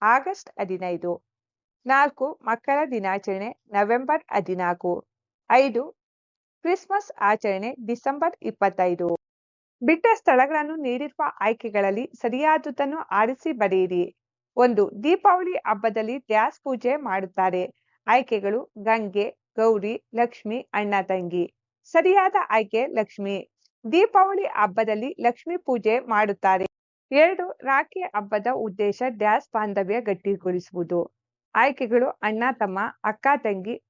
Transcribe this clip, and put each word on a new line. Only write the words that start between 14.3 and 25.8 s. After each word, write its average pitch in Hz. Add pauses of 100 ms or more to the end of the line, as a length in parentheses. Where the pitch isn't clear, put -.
ಒಂದು, 214
ದೀಪಾವಳಿ 359
ಹಬ್ಬದಲ್ಲಿ 220
ಡ್ಯಾಸ್ 226
ಪೂಜೆ 254
ಮಾಡುತ್ತಾರೆ. 190 (360)
ಆಯ್ಕೆಗಳು 220
ಗಂಗೆ, 208 (220)
ಗೌರಿ, 220 (120)
ಲಕ್ಷ್ಮಿ, 240 (140)
ಅಣ್ಣ 208
ತಂಗಿ. 180 (300)
ಸರಿಯಾದ 370 (140)
ಆಯ್ಕೆ 220
ಲಕ್ಷ್ಮಿ. 202 (420)
ದೀಪಾವಳಿ 381
ಹಬ್ಬದಲ್ಲಿ 214
ಲಕ್ಷ್ಮಿ 247
ಪೂಜೆ 226